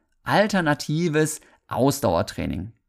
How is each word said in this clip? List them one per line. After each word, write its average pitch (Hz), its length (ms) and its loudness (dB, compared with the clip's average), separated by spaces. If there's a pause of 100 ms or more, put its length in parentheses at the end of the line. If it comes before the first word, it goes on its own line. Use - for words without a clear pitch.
(220)
Alternatives 156 1200 0 (260)
Ausdauertraining. 104 1040 -2 (160)